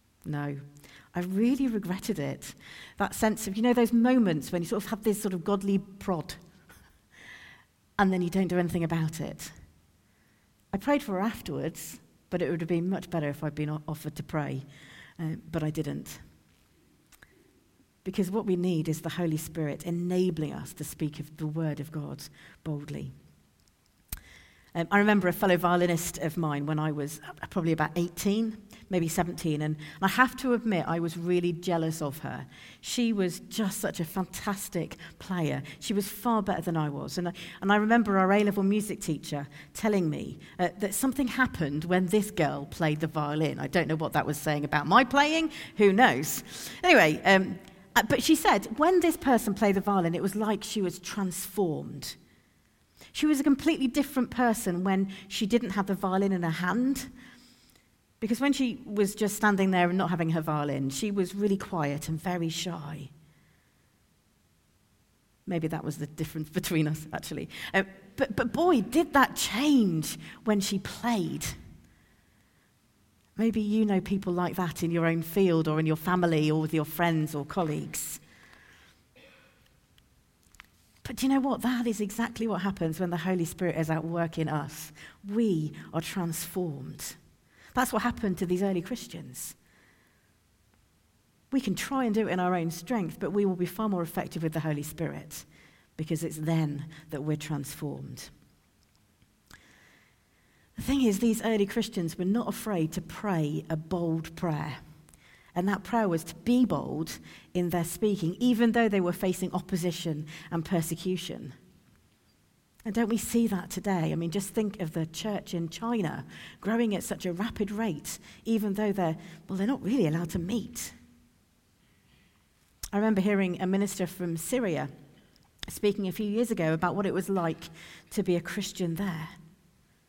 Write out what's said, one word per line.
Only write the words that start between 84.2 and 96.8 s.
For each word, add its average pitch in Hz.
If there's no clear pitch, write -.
in 160
us. 151
We 196
are 165
transformed. 160
That's 254
what 220
happened 226
to 190
these 180
early 196
Christians. 160
We 277
can 190
try 262
and 220
do 214
it 127
in 180
our 180
own 170
strength, 170
but 165
we 202
will 185
be 175
far 220
more 180
effective 165
with 160
the 165
Holy 147
Spirit 147
because 160
it's 156
then 156